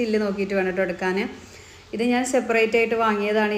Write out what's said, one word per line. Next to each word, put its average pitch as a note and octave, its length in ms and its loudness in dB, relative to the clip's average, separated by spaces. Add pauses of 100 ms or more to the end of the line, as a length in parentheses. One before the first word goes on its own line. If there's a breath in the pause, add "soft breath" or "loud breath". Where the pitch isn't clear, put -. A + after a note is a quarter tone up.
ചില്ല് G#3+ 240 0
നോക്കിയിട്ട് G3 340 -2
വേണം F#3 140 0
കേട്ടോ F#3+ 160 0
എടുക്കാൻ. F#3 300 -2 (760 loud breath)
ഇത് G#3+ 80 -4 (100)
ഞാൻ B3 180 2
സെപ്പറേറ്റ് A3+ 480 2
ആയിട്ട് A3+ 240 2
വാങ്ങിയതാണ്, G#3 560 2